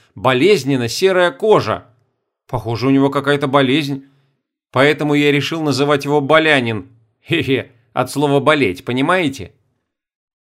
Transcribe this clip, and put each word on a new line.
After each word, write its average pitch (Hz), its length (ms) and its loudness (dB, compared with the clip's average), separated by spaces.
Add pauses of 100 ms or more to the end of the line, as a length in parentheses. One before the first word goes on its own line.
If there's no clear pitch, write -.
(140)
болезненно 131 720 0
серая 180 420 2
кожа. 117 560 0 (600)
Похоже, 113 420 -4
у - 20 2
него 135 200 4
какая-то 139 360 -2
болезнь. 139 580 0 (680)
Поэтому 147 440 2
я 143 180 2
решил 147 300 -4
называть 143 420 0
его 143 160 0
«Болянин». 139 680 0 (380)
Хе-хе, 135 460 -2 (200)
от 131 180 -4
слова 143 300 0
«болеть», 131 440 0
понимаете? 139 680 -4 (920)